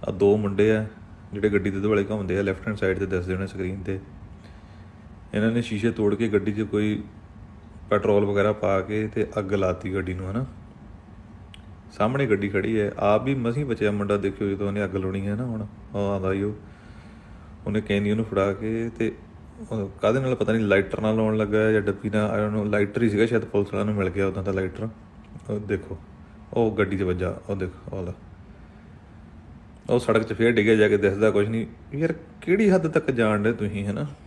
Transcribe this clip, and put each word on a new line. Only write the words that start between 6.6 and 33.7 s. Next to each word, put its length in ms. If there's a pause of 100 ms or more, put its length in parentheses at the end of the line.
ਕੋਈ 420 (840)
ਪੈਟਰੋਲ 360
ਵਗੈਰਾ 280
ਪਾ 280
ਕੇ 260
ਤੇ 200 (120)
ਅੱਗ 140
ਲਾਤੀ 400
ਗੱਡੀ 200
ਨੂੰ, 180
ਹਨਾ। 140 (1500)
ਸਾਹਮਣੇ 340
ਗੱਡੀ 220
ਖੜੀ 300
ਹੈ, 200
ਆਪ 240
ਵੀ 120
ਮਸੀਂ 300
ਬਚਿਆ 260
ਮੁੰਡਾ, 260
ਦੇਖਿਓ, 320
ਜਦੋਂ 180
ਉਹਨੇ 160
ਅੱਗ 120
ਲਾਉਣੀ 320
ਹੈ 80
ਨਾ, 100
ਹੁਣ 160 (340)
ਉਹ 160
ਆਉਂਦਾ 200
ਹੀ 120
ਉਹ, 100 (1120)
ਉਹਨੇ 140
ਕੈਨੀ 300
ਉਹਨੂੰ 140
ਫੜਾ 280
ਕੇ 360 (100)
ਤੇ 160 (560)
ਉਹ 180 (120)
ਕਾਹਦੇ 180
ਨਾਲ, 160
ਪਤਾ 180
ਨਹੀਂ, 120
lighter 360
ਨਾਲ 140
ਲਾਉਣ 220
ਲੱਗਾ 340
ਜਾਂ 100
ਡੱਬੀ 280
ਨਾਲ, 200
I 180
don't 120
know, 120
lighter 320
ਹੀ 60
ਸੀਗਾ 160
ਸ਼ਾਇਦ, 200
ਪੁਲਿਸ 220
ਵਾਲਿਆਂ 180
ਨੂੰ 100
ਮਿਲ 140
ਗਿਆ 180
ਉੱਦਾਂ 160
ਦਾ 80
lighter। 380 (600)
ਉਹ 100
ਦੇਖੋ, 380 (560)
ਉਹ 240
ਗੱਡੀ 200
'ਚ 60
ਵੱਜਾ, 340 (120)
ਉਹ 60
ਦੇਖੋ, 420
ਉਹ 60
ਲੈ। 80 (1800)
ਉਹ 100
ਸੜਕ 240
'ਚ 100
ਫੇਰ 180
ਡਿੱਗਿਆ 240
ਜਾ 120
ਕੇ, 100
ਦਿਸਦਾ 340
ਕੁਛ 160
ਨਹੀਂ। 500
ਯਾਰ, 160 (280)
ਕਿਹੜੀ 280
ਹੱਦ 180
ਤੱਕ 240
ਜਾਣ 320
ਡੇ 100
ਤੁਸੀਂ, 320